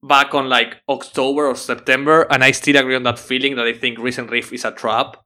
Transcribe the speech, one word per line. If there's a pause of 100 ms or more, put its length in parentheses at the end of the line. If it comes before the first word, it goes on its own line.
back
on,
like,
October
or
September,
and
I
still
agree
on
that
feeling
that
I
think
Risen
Reef
is
a
trap.